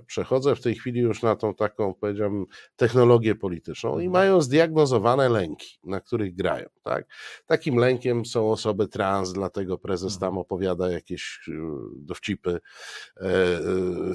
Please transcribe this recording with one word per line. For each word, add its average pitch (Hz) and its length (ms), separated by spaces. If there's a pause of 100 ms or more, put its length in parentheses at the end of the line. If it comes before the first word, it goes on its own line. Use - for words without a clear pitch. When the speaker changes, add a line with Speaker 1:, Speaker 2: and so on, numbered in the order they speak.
Speaker 1:
przechodzę 131 480
w - 60
tej 113 140
chwili 123 260
już 113 200
na 110 140
tą 107 200
taką, 104 380
powiedziałbym, 104 520 (300)
technologię 117 600
polityczną, 90 540
i 160 160
Speaker 2:
Mhm. 185 60
Speaker 1:
mają 185 300
zdiagnozowane 135 880
lęki, 92 540
na 92 180
których 101 340
grają, 90 340 (140)
tak? - 240 (380)
Takim 156 300
lękiem 120 500
są 110 260
osoby 104 360
trans, 98 460
dlatego 92 440
prezes 95 360
Speaker 2:
Mhm. 92 60
Speaker 1:
tam 95 180
opowiada 92 540
jakieś, - 560
e, 82 40 (440)
dowcipy, 87 640 (580)
e, 92 60
e, 92 360 (560)